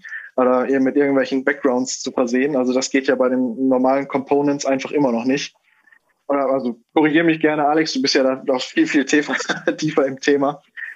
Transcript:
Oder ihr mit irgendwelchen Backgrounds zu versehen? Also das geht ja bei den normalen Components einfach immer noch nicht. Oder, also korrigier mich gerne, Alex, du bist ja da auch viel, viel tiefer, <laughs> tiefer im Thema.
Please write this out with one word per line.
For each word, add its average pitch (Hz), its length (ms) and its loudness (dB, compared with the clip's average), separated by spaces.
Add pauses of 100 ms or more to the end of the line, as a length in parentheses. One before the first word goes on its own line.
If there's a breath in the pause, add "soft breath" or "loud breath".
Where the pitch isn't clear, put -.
(360 loud breath)
Oder 127 320 2
ihr 135 120 2
mit 131 140 0
irgendwelchen 135 480 2
Backgrounds 131 580 -2
zu 127 120 -8
versehen? 131 420 0
Also 127 200 0
das 131 160 -2
geht 135 160 0
ja 139 80 2
bei 127 160 2
den 127 360 -2
normalen 131 420 2
Components 143 580 -2
einfach 135 240 -2
immer 143 200 2
noch 117 140 -2
nicht. 135 300 -2 (760 soft breath)
Oder, 143 180 0
also 123 340 -2 (140)
korrigier 156 300 4
mich 160 160 2
gerne, 151 260 2
Alex, 156 260 0
du 131 80 -4
bist 131 140 0
ja 139 80 4
da 131 320 0
auch 127 80 -2
viel, - 240 0
viel 151 180 2
tiefer, 147 300 0
<laughs> - 420 -4
tiefer 156 300 0
im 131 120 -6
Thema. 143 440 0 (340 loud breath)